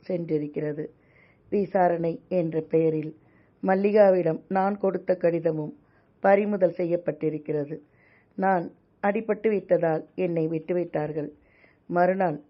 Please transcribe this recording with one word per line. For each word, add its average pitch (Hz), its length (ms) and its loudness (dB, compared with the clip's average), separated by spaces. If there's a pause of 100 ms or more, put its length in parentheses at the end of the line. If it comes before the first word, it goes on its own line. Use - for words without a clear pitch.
சென்றிருக்கிறது. 151 760 -4 (640)
விசாரணை 175 800 0
என்ற 160 320 -2
பெயரில் 156 560 0 (460)
மல்லிகாவிடம் 190 840 4
நான் 196 300 0
கொடுத்த 185 380 -2
கடிதமும் 160 600 -2 (440)
பறிமுதல் 196 560 2
செய்யப்பட்டிருக்கிறது. 156 1000 -4 (560)
நான் 190 360 0 (320)
அடிபட்டு 214 460 -2
விட்டதால் 170 640 0
என்னை 170 340 -2
விட்டுவிட்டார்கள். 160 840 -4 (560)
மறுநாள் 175 640 0